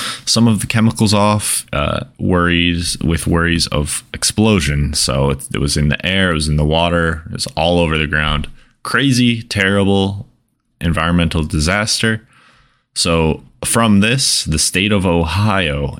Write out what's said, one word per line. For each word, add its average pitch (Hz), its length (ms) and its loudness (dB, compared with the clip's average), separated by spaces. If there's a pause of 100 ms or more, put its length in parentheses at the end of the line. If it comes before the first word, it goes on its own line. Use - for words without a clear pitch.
(260)
some 117 200 2
of 110 140 2
the - 60 -4
chemicals 110 480 2
off, 104 580 0
uh, 78 280 -2 (180)
worries, 87 800 0
with 82 280 -2
worries 85 420 0
of - 440 -4
explosion. 73 800 0
So 69 380 0
it, 69 240 -6
it - 40 -4
was 73 200 -2
in 73 100 2
the - 180 0
air, 92 260 0
it - 20 0
was 78 140 -2
in 76 80 0
the 76 100 2
water, 82 600 0
it - 40 -12
was - 140 -6 (100)
all 87 220 2
over 80 180 2
the 78 100 0
ground. 76 400 -2 (360)
Crazy, 123 580 2
terrible 98 880 0 (540)
environmental 82 640 0
disaster. 101 840 -2 (680)
So 82 480 0 (200)
from 113 380 4
this, 120 440 0
the 78 140 -2
state 98 340 0
of 98 120 0
Ohio 85 960 0